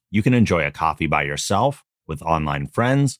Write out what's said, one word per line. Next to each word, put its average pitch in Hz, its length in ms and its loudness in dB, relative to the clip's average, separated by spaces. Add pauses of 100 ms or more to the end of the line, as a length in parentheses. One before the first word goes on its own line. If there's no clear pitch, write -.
(120)
you 104 100 0
can 127 140 4
enjoy 92 280 2
a 71 60 -2
coffee 78 380 -2
by 76 160 0
yourself, 101 600 -2 (220)
with 78 160 -10
online 76 460 -2
friends, 131 520 0